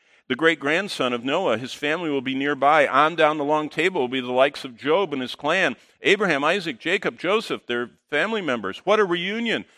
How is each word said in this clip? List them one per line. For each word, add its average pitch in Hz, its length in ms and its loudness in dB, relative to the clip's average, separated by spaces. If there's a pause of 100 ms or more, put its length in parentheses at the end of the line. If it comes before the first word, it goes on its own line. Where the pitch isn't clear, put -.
(260)
The 127 100 -2
great-grandson 156 760 0
of 117 100 -4
Noah, 139 360 0
his 123 160 -10
family 156 340 -4
will 139 140 -2
be 131 120 -4
nearby. 139 540 2
On 151 260 4
down 156 220 2
the 147 80 -4
long 151 240 0
table 175 320 -2
will 127 80 0
be 131 140 -4
the 123 100 -6
likes 135 320 2
of 127 100 -12
Job 151 380 0
and 135 80 -4
his 123 140 -8
clan, 156 420 0 (240)
Abraham, 175 440 2
Isaac, 165 360 0
Jacob, 170 380 -2
Joseph, 175 480 -2
their 120 240 -4 (180)
family 196 320 -2
members. 117 460 -4
What 214 140 4
a 208 40 6
reunion! 185 640 -4 (120)